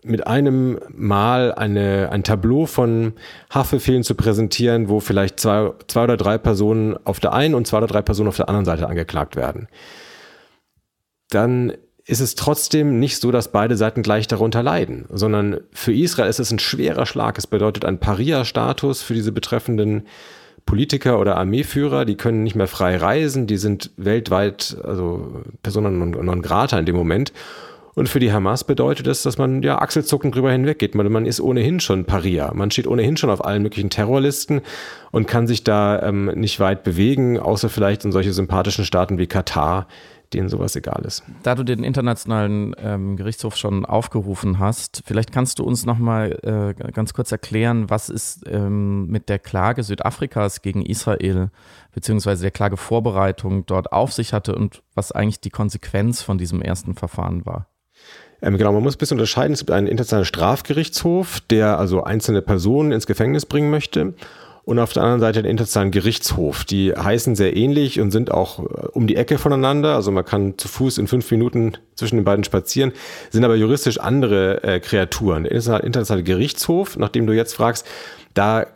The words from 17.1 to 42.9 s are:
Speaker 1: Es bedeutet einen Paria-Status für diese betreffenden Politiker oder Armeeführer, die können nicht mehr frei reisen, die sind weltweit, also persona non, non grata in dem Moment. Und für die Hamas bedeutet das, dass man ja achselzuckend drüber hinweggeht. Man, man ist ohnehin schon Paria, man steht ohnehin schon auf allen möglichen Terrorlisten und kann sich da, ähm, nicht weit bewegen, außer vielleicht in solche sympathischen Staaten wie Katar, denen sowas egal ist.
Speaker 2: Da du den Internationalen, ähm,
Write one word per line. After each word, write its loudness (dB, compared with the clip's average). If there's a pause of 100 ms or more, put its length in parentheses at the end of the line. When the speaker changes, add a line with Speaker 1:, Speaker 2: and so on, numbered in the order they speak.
Speaker 1:
Es -8
bedeutet 0
einen -2
Paria-Status -2
für -4
diese 0
betreffenden -2 (640)
Politiker 2
oder 4
Armeeführer, 0
die 0
können 0
nicht -2
mehr 2
frei 0
reisen, 0
die 0
sind -2
weltweit, 0
also -4 (200)
persona 0
non, 0
non -2
grata 2
in 0
dem 2
Moment. 2 (640)
Und 0
für 2
die 4
Hamas 0
bedeutet 0
das, 0
dass -4
man 0
ja 0
achselzuckend 0
drüber 2
hinweggeht. 0
Man, 2
man 2
ist -2
ohnehin 2
schon 0
Paria, 0
man 0
steht -2
ohnehin 2
schon 2
auf 0
allen 0
möglichen -2
Terrorlisten 0 (520)
und 2
kann 2
sich 0
da, 2
ähm, 0
nicht -2
weit 2
bewegen, 2
außer 0
vielleicht 0
in 0
solche 2
sympathischen 0
Staaten 0
wie 0
Katar, -2 (460)
denen -2
sowas -4
egal -6
ist. -10 (200)
Speaker 2:
Da 0
du -4
den -2
Internationalen, -2
ähm, -4